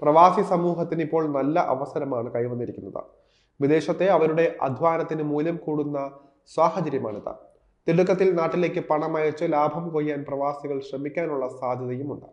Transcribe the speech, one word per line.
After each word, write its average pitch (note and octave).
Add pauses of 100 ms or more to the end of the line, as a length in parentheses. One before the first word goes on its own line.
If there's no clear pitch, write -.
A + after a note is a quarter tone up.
പ്രവാസി E3+
സമൂഹത്തിന് E3+
ഇപ്പോൾ D#3+
നല്ല C#3+
അവസരമാണ് C3
കൈവന്നിരിക്കുന്നത്. A#2+ (580)
വിദേശത്തെ D#3
അവരുടെ E3
അധ്വാനത്തിന് D#3
മൂല്യം D3+
കൂടുന്ന D3 (440)
സാഹചര്യമാണിത്. C#3 (540)
തിടുക്കത്തിൽ F3+
നാട്ടിലേക്ക് E3
പണം D#3+
അയച്ച് D#3
ലാഭം D3+
കൊയ്യാൻ D3+
പ്രവാസികൾ C#3+
ശ്രമിക്കാനുള്ള C#3+
സാധ്യതയുമുണ്ട്. B2